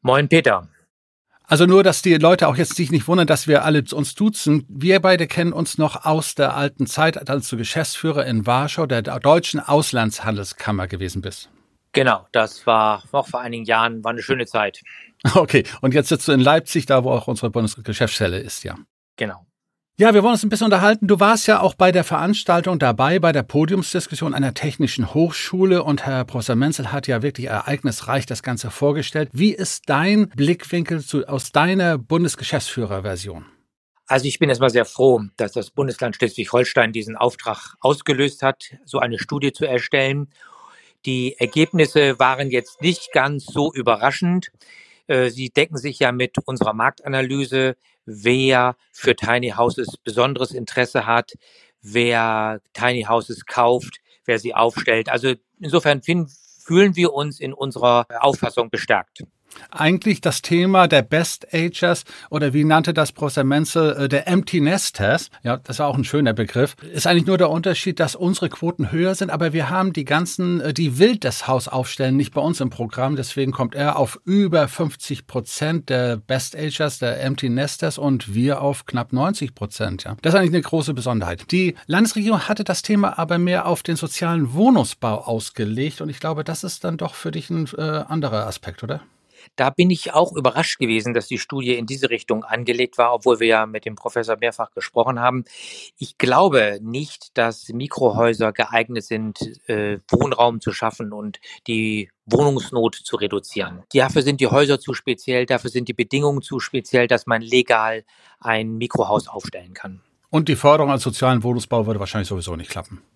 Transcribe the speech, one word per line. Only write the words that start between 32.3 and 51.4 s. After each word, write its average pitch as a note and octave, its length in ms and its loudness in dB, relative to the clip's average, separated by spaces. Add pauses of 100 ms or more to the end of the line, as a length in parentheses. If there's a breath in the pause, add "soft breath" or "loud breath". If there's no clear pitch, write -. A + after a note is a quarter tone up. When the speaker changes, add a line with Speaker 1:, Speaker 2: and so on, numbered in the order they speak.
Speaker 1:
Also C3+ 180 2
ich C3+ 140 -4
bin D3+ 100 2
erstmal B2 220 2
sehr A#2 140 4
froh, B2 360 4 (160)
dass G#2 140 -2
das A2 180 -6
Bundesland B2+ 460 -4
Schleswig-Holstein A#2 760 0
diesen A2 240 -10
Auftrag A2+ 640 -4
ausgelöst C#3 600 0
hat, C3+ 220 -2 (220)
so - 120 -8
eine A#2 220 -2
Studie C#3 340 -4
zu D#3 120 -4
erstellen. C3+ 640 -2 (760 loud breath)
Die C3 320 -4
Ergebnisse D3 800 2
waren C3 320 2
jetzt B2 320 -4
nicht E3+ 300 -2
ganz C#3+ 340 0
so D3 260 -2
überraschend. C3+ 760 0 (580 soft breath)
Äh, B2+ 240 2
sie B2 220 -8
decken D#3 260 0
sich C3 220 -8
ja B2+ 120 4
mit B2 340 -2
unserer A2 280 -2
Marktanalyse, C3 1040 -2 (300)
wer B2 720 2 (160)
für - 240 0
Tiny A#2+ 360 -2
Houses A#2 520 -2
besonderes B2+ 480 -2
Interesse B2 540 -4
hat, A#2 260 0 (500 soft breath)